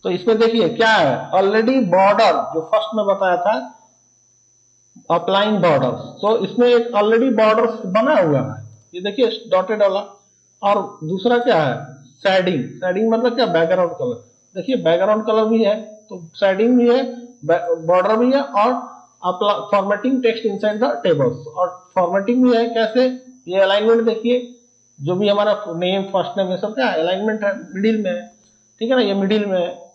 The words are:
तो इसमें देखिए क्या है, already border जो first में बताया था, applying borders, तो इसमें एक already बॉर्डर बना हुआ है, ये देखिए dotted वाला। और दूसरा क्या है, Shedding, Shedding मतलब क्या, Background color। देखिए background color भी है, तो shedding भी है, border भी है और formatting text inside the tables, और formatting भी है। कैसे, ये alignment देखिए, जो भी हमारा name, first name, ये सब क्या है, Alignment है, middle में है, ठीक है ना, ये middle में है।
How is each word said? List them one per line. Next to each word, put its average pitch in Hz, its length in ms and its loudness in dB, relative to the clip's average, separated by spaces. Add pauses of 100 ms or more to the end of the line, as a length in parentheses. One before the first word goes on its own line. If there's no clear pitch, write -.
तो 190 80 -4
इसमें 214 280 0
देखिए 226 300 2
क्या 220 240 2
है, 156 380 0
already 214 460 2 (140)
border 196 420 4 (220)
जो 160 60 -2
first 220 340 -2
में 208 120 0
बताया 190 300 2
था, 185 180 0 (1600)
applying 196 440 0
borders, 139 460 0 (180)
तो 214 240 0
इसमें 247 240 0
एक 240 220 2
already 226 460 2
बॉर्डर 220 300 2 (200)
बना 226 340 2
हुआ 147 200 2
है, 107 240 -8 (300)
ये 175 60 -12
देखिए 202 500 -2
dotted 185 320 0
वाला। 196 180 2 (600)
और 202 420 -2
दूसरा 190 340 0
क्या 208 240 2
है, 120 420 -6
Shedding, 180 600 0
Shedding 190 460 -2
मतलब 233 240 0
क्या, 240 120 0
Background 170 460 0
color। 127 220 -6 (400)
देखिए 208 220 -4
background 190 500 2
color 220 180 2
भी 220 200 2
है, 214 180 0
तो - 540 -18
shedding 208 420 2
भी 240 120 4
है, 262 120 2 (840)
border 185 300 2
भी 247 160 2
है 277 100 2
और 240 500 -2 (800)
formatting 208 500 0
text 226 240 0
inside 214 340 -2
the - 240 -2
tables, 143 420 0
और - 480 -6
formatting 196 500 0
भी 247 120 4
है। 233 120 0
कैसे, 233 380 0 (420)
ये 185 120 0
alignment 214 420 4
देखिए, 240 520 -2 (460)
जो 156 140 -2
भी 208 140 0
हमारा 202 400 0
name, 180 340 -2
first 190 360 -4
name, 185 120 -2
ये 185 60 -4
सब 214 180 -6
क्या 262 120 -2
है, 175 140 -2
Alignment 208 440 -4
है, 196 300 -6
middle 214 280 -2
में - 80 -4
है, 107 160 -8 (520)
ठीक 233 120 -4
है 262 60 2
ना, 254 60 2
ये 196 120 0
middle 202 320 0
में 185 140 -2
है। 175 140 -4 (200)